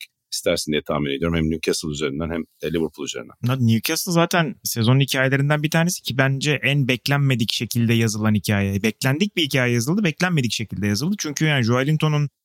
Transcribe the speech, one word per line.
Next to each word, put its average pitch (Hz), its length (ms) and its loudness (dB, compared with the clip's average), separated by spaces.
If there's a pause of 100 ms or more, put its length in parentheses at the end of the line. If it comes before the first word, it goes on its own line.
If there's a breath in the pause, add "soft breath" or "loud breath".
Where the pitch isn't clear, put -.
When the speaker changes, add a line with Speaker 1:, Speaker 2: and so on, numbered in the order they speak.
(320)
Speaker 1:
istersin - 400 -2
diye 76 120 0
tahmin 73 260 -2
ediyorum. 82 280 -2
Hem 80 120 0
Newcastle 82 400 -2
üzerinden 73 400 -4
hem 82 120 -6 (200)
de 78 120 -6
Liverpool 78 320 -4
üzerinden. - 380 -12
Speaker 2:
Na-, 123 160 -2
Newcastle 117 520 0
zaten 165 520 0
sezonun 120 360 2
hikayelerinden 139 640 0
bir 156 60 -2
tanesi 165 320 0
ki 117 160 -4
bence 135 460 2
en 135 240 2
beklenmedik 131 640 2
şekilde 117 420 0
yazılan 110 400 2
hikaye. 98 500 0
Beklendik 135 520 0
bir 175 80 2
hikaye 127 300 2
yazıldı, 143 300 0
beklenmedik 160 480 0
şekilde - 360 -4
yazıldı. 127 320 0
Çünkü 156 260 -2
yani 143 180 2
Joelinton'un, 147 680 2 (160)